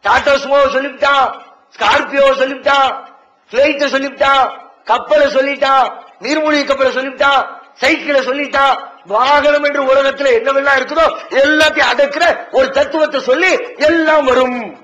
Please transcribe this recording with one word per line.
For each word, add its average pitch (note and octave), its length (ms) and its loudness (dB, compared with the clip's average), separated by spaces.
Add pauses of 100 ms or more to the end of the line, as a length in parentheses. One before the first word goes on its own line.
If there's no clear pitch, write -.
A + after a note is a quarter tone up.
டாடா B3+ 300 2
சுமோவை C#4 360 2
சொல்லிவிட்டான், C4+ 580 0 (460)
ஸ்கார்பியோவை C#4 600 0
சொல்லிவிட்டான், C4+ 560 0 (580)
ஃபிளைட்டை C#4+ 360 0
சொல்லிவிட்டான், C4+ 600 0 (400)
கப்பலை C#4 400 2
சொல்லிட்டா, C4+ 680 0 (260)
நீர்மூழ்கி D4+ 460 -2
கப்பலை C4+ 320 0
சொல்லிட்டா, C4+ 500 0 (280)
சைக்கிளை C#4 460 0
சொல்லிட்டா, C4+ 600 -2 (220)
வாகனம் C#4+ 580 2
என்று C#4+ 220 -2
உலகத்துல C4+ 560 2
என்னவெல்லாம் C4+ 380 0
இருக்குதோ D4+ 380 -2 (120)
எல்லாத்தையும் D4+ 640 2
அடக்குற C#4+ 580 0
ஒரு B3+ 200 0
தத்துவத்தை C#4+ 500 -2
சொல்லி D#4 380 0 (180)
எல்லாம் D#4 480 2
வரும். B3 600 -2